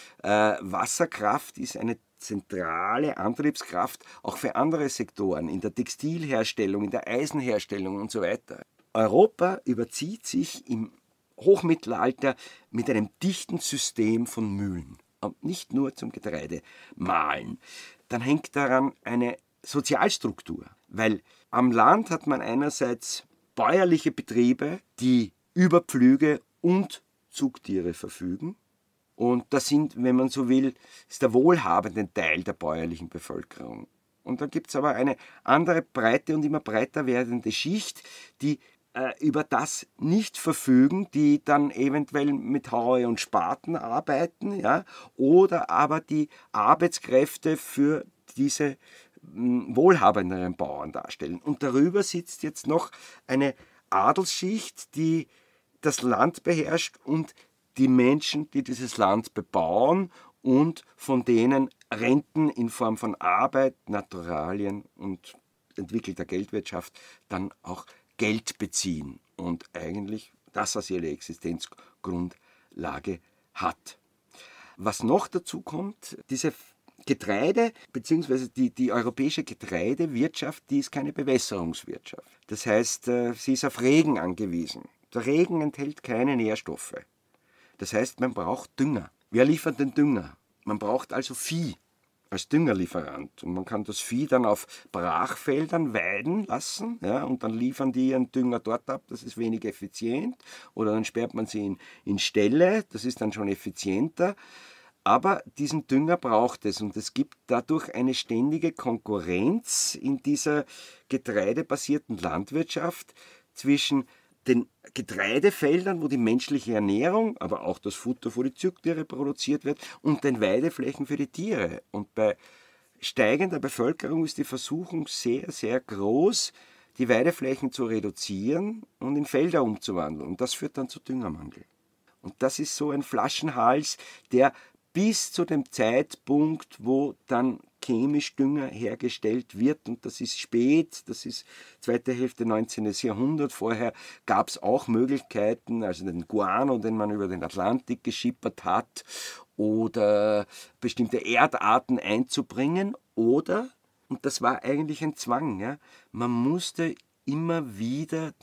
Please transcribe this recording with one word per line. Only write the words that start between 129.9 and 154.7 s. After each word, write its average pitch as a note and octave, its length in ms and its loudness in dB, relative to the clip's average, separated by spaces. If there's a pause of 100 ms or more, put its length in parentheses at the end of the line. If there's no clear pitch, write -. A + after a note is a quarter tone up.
Und F#2 140 -8
das B2 120 -2
führt - 240 -8
dann C3 120 -6
zu - 100 -18
Düngermangel. E2 640 -8 (580)
Und A2+ 180 -14
das C3 200 0
ist D3 160 -6
so D3 160 -2
ein C#3+ 120 -2
Flaschenhals, B2+ 920 0 (340)
der C3 220 6 (380)
bis G#3 400 0
zu E3+ 140 -2
dem D3 260 -2
Zeitpunkt, C#3+ 1080 0
wo C3+ 360 0 (120)
dann B2 320 0 (240)
chemisch C#3 520 0
Dünger C#3 320 0
hergestellt A2+ 880 -4
wird, C#3 300 0
und A#2 180 -8
das - 160 -10
ist - 180 -6
spät, C#3+ 680 0
das - 180 -12
ist - 200 -12 (340)
zweite A#2+ 320 0
Hälfte B2 340 -4
neunzehntes A2 560 -2
Jahrhundert, C3 520 -2
vorher A2+ 400 -4 (320)
gab's G#2+ 320 0
auch B2 300 0
Möglichkeiten, A2+ 960 0
also F2+ 220 -6
den F2 220 -6
Guano, G#2+ 500 0
den A2 200 -2
man G#2+ 140 -2
über G2+ 160 -2
den F2+ 160 -6
Atlantik G2+ 600 -2
geschippert - 640 -4
hat, - 380 -2 (540)
oder G#2+ 880 2 (360)
bestimmte A#2+ 440 0
Erdarten A#2 760 2
einzubringen, C#3 960 -2 (200)
oder, D#3+ 540 2 (380)
und - 180 -8
das C3+ 160 -4
war A#2+ 220 0
eigentlich D3 400 -2